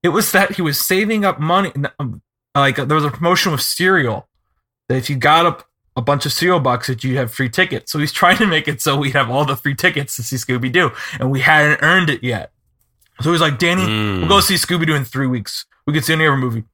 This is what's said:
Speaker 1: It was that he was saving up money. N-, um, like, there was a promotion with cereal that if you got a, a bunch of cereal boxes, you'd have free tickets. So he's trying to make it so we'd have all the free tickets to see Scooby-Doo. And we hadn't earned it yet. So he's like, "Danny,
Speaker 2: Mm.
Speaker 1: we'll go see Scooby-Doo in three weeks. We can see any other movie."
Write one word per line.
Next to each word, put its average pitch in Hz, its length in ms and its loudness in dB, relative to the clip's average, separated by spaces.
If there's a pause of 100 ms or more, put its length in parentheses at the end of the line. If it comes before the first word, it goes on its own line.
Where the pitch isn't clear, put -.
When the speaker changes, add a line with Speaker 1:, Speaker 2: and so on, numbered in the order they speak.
Speaker 1:
It 175 60 2
was 196 220 0
that 196 220 2
he 190 80 -4
was 147 180 -2
saving 208 460 0
up 175 140 0
money. 175 360 0
N-, 143 240 -4
um, 131 220 -8 (340)
like, 139 220 2
there 139 180 0
was 151 80 2
a 147 80 0
promotion 175 400 0
with 139 100 -2
cereal 165 680 0 (580)
that 127 80 0
if 127 140 -4
you 139 80 -2
got 151 280 4
a, - 200 -2 (340)
a - 20 -6
bunch 139 240 0
of 143 60 -2
cereal 180 300 2
boxes, 123 420 -2
you'd 131 140 -2
have 120 160 -4
free 131 160 -2
tickets. - 420 -4
So 151 80 -4
he's 147 140 -2
trying 185 240 4
to 220 100 2
make 160 220 0
it 127 120 -6
so 143 140 0
we'd 143 200 -2
have 127 140 2
all 135 140 0
the 143 140 -2
free 135 180 -4
tickets 139 400 -2
to 117 80 -8
see 131 140 -6
Scooby-Doo. 127 540 0 (280)
And 131 100 -2
we 135 120 -2
hadn't 151 420 4
earned 170 260 4
it 123 140 -4
yet. 117 300 -6 (680)
So 156 100 0
he's 165 100 2
like, 147 160 0
"Danny, 180 240 2
Speaker 2:
Mm. 214 380 0
Speaker 1:
we'll 160 100 0
go 202 100 6
see - 160 0
Scooby-Doo 165 400 0
in 139 80 -2
three 131 240 -4
weeks. 123 380 -6 (200)
We 147 80 -2
can 147 100 0
see 160 100 0
any 160 140 2
other 139 100 2
movie." 117 260 -2 (100)